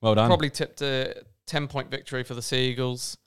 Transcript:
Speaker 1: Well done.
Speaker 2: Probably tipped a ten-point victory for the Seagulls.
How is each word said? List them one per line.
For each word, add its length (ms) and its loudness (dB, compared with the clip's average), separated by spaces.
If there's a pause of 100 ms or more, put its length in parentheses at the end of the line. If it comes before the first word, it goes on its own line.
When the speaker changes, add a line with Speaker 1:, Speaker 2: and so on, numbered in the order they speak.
Speaker 1:
Well 120 6
done. 140 6
Speaker 2:
Probably 220 4
tipped 320 -6
a 420 -2 (220)
ten-point 460 -4
victory 320 -6
for 100 -12
the 80 -8
Seagulls. 840 -2